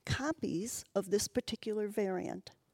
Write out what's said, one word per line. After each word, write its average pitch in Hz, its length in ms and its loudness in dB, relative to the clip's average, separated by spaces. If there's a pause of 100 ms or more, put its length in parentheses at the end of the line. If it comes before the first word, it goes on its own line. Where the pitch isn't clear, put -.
copies 233 800 -2 (100)
of 196 160 2
this 202 180 4
particular 214 600 0
variant 190 640 0 (240)